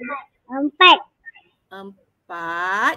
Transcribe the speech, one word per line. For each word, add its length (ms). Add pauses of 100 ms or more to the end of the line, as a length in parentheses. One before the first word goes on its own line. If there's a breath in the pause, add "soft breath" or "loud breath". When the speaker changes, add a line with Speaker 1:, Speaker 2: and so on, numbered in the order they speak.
(460)
Speaker 1:
Empat. 540 (720)
Speaker 2:
Empat. 1300